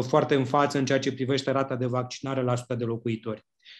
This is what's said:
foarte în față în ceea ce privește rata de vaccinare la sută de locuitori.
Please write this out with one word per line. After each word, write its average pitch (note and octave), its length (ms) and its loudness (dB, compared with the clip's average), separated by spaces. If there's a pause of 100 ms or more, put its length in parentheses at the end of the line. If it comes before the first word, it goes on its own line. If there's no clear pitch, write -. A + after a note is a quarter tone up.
foarte D3+ 280 4
în C3+ 100 4
față C#3+ 320 2
în C3+ 80 2
ceea C3+ 140 2
ce C3+ 140 -2
privește C3 380 -2
rata C3+ 240 -2
de B2 100 -2
vaccinare B2+ 580 -4
la B2 120 2
sută A#2+ 200 -4
de A#2 80 -4
locuitori. A2+ 600 -4 (340)